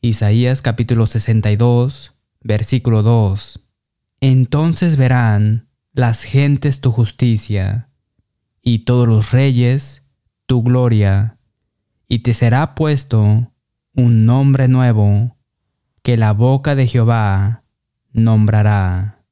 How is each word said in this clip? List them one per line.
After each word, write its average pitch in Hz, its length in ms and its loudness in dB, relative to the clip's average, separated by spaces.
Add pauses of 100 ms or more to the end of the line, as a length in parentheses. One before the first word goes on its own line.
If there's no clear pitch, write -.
Isaías 117 600 0
capítulo 117 440 -2
sesenta 107 460 -2
y 104 40 0
dos, 120 580 -2 (260)
versículo 110 600 -2
dos. 110 580 -2 (600)
"Entonces 147 760 0
verán 113 720 0 (240)
las 120 300 -2
gentes 143 580 -2
tu 127 100 0
justicia, 107 1000 -2 (720)
y 117 180 0
todos 123 280 0
los 107 220 0
reyes 127 760 -2 (420)
tu 123 160 0
gloria, 110 760 0 (720)
y 123 100 -2
te 120 160 -2
será 123 400 0
puesto 117 760 0 (420)
un 117 320 2
nombre 131 420 2
nuevo 117 680 0 (640)
que 123 140 -2
la 110 160 0
boca 135 420 0
de 131 140 0
Jehová 110 760 0 (500)
nombrará". 104 1200 0